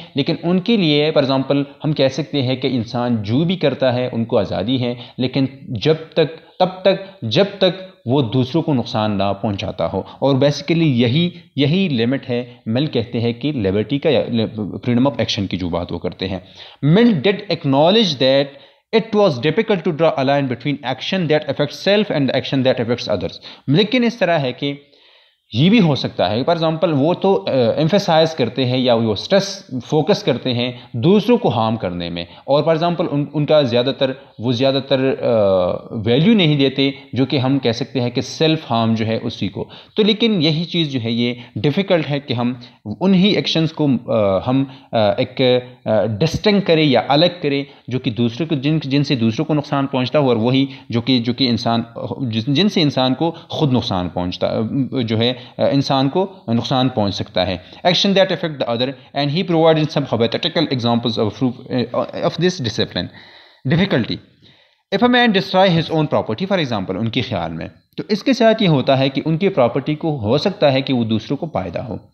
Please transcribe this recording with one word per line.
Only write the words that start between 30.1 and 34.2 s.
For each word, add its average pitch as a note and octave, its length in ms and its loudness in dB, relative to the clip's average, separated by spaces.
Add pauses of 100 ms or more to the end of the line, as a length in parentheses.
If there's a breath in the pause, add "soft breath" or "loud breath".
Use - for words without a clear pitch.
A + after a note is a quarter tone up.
करते C3 260 -2
हैं A#2+ 460 -4
दूसरों G3 420 4
को G3+ 120 0
हार्म A2+ 260 0
करने F2 340 -4
में, E2+ 180 -6 (200 loud breath)
और C3+ 160 2
for E3 100 2
example E3+ 340 0
उन, C#3+ 280 -4
उनका D3+ 280 4
ज़्यादातर, C3 580 0 (200 loud breath)